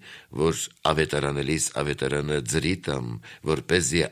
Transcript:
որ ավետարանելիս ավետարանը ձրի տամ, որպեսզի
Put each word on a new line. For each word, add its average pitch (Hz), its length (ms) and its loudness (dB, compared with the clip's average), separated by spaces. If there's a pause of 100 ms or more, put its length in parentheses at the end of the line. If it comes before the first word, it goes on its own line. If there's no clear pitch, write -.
(280)
որ 80 300 2 (240)
ավետարանելիս 73 880 2
ավետարանը 71 680 -2
ձրի 78 380 0
տամ, 67 280 -4 (340)
որպեսզի 78 720 2